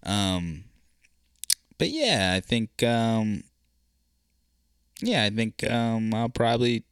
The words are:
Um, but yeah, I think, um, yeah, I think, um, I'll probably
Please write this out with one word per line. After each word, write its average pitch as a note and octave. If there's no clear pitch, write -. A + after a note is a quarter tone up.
Um, F#2
but F3+
yeah, G3
I F#2+
think, A2+
um, A2+
yeah, G#3
I G#2
think, A2
um, A2+
I'll A2+
probably A#2+